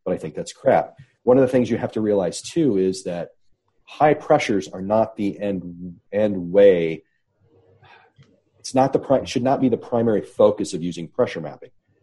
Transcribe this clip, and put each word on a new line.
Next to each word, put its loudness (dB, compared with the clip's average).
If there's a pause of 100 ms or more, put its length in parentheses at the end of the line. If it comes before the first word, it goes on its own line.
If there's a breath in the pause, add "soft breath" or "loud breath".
but -4
I -4
think -12
that's -12
crap. 0 (260 soft breath)
One 4
of 6
the 4
things 0
you 0
have -6
to -4
realize, -2
too, -2
is -2
that -10 (560)
high 2
pressures 0
are -14
not 0
the -4
end, -8 (160)
end -2
way. 6 (1500 soft breath)
It's -12
not 2
the 2
pri-, 0
should -4
not 0
be 2
the 0
primary -2
focus 0
of -8
using -8
pressure -4
mapping. -14 (320)